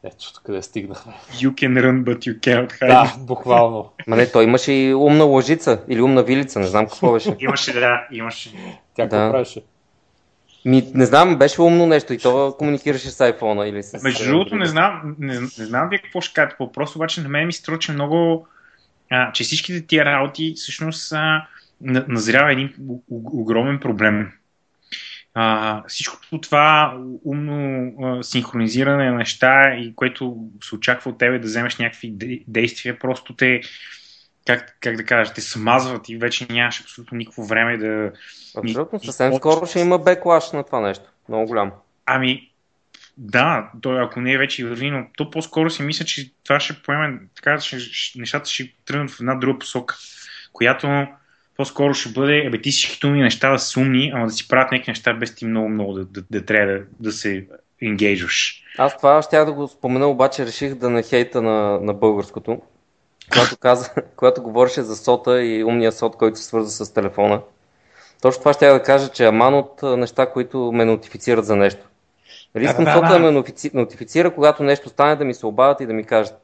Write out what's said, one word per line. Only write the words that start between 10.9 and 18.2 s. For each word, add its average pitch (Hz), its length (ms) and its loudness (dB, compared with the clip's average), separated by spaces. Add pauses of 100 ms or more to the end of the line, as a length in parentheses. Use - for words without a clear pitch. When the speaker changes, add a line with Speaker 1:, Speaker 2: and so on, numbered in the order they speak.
Speaker 3:
не 131 120 6
знам, 156 320 6
беше 143 240 4
умно 170 240 6
нещо 151 260 2
и 120 60 -6
то 135 400 2
комуникираше 143 520 -2
с - 80 -18 (140)
iPhone-а 107 360 -2
или 101 140 -8
с - 200 -16
Speaker 2:
Между 123 220 -2
другото, 170 300 0
не 208 40 -2
Speaker 3:
други. 175 120 -2
Speaker 2:
знам, 156 480 -2
не, 135 220 -6
не 123 80 -8
знам 120 400 -6
вие 196 100 -4
какво - 220 -8
ще - 140 -12
кажете 151 240 0
по - 80 -6
въпроса, 143 320 -8
обаче 160 220 -6
на 143 80 -8
мен 147 180 -2
ми 175 60 -6
се - 60 -10
струва, 160 200 -8
че 160 140 -6
много, 165 540 0 (640)